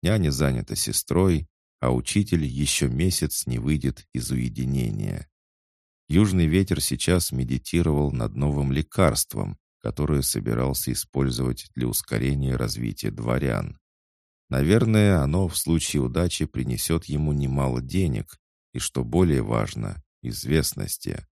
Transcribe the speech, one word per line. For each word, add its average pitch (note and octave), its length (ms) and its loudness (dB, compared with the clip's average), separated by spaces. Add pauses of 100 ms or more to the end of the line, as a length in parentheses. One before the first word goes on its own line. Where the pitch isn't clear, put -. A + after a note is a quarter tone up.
Няня F2+ 280 2
занята C2 440 0
сестрой, E2 720 0 (320)
а B1+ 140 2
учитель E2 500 0
еще C#2 460 0
месяц D#2 580 0
не B1 120 -2
выйдет C2+ 540 -2
из B1 160 -6
уединения. A#1+ 1000 -2 (800)
Южный F#2 360 4
Ветер F2 340 2
сейчас E2+ 540 0
медитировал C#2+ 800 0
над A1 200 -4
новым C#2+ 380 0
лекарством, C2+ 840 0 (220)
которое C#2+ 420 0
собирался A#1+ 720 -2
использовать B1+ 800 -2
для B1 120 -2
ускорения B1+ 680 -2
развития A1+ 560 -4
дворян. A1 680 -2 (720)
Наверное, G2+ 720 4
оно E2+ 300 2
в - 80 -6
случае D#2 460 0
удачи D#2 420 0
принесет C2 600 -2
ему D2+ 280 0
немало C2+ 480 0
денег C2 580 -2 (340)
и, - 60 -6
что - 240 -4
более D2 380 4
важно, G#1+ 600 -4 (200)
известности. - 1120 -4